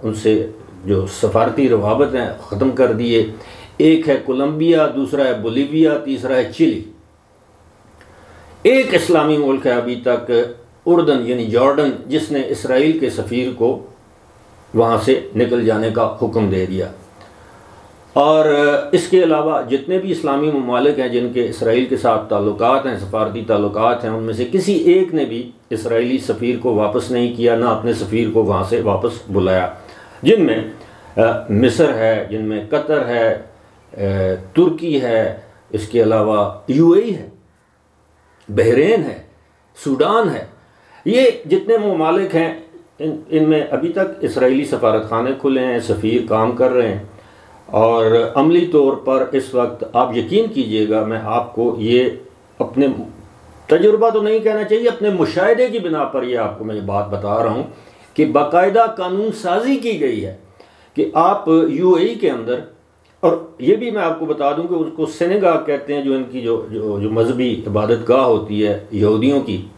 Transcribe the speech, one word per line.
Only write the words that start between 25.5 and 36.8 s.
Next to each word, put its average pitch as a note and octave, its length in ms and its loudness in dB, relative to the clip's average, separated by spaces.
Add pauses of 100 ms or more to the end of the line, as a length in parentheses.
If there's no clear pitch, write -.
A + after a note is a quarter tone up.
इसराइली A#2 480 -2
सफ़ीर A#2+ 380 -2
को A#2+ 180 0
वापस G#2 360 0
नहीं A#2+ 240 0
किया, A#2 200 -2
ना A#2 140 0
अपने A2 240 -2
सफ़ीर A2 380 -2
को A2 120 2
वहाँ F#2+ 220 0
से A2+ 160 -2
वापस G#2+ 480 -2
बुलाया, F#2 480 0 (460)
जिनमें, B2+ 480 2 (460)
अ, A#2 340 2
मिस्र B2 380 4
है, A2+ 400 0
जिनमें G#2+ 380 -4
कतर D3+ 360 0
है, A#2 300 0
अ, - 1000 -6 (200)
तुर्की D#3+ 440 2
है, A2+ 480 -2 (260)
इसके A2+ 280 -2
अलावा G#2+ 680 0
यूएई E3+ 420 4